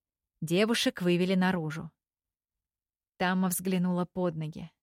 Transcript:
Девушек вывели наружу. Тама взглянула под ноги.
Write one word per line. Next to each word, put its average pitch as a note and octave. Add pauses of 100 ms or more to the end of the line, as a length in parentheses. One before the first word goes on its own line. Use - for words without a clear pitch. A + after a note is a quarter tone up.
(400)
Девушек G#3
вывели F3+
наружу. E3 (1300)
Тама F#3
взглянула F3+
под F3
ноги. D#3 (120)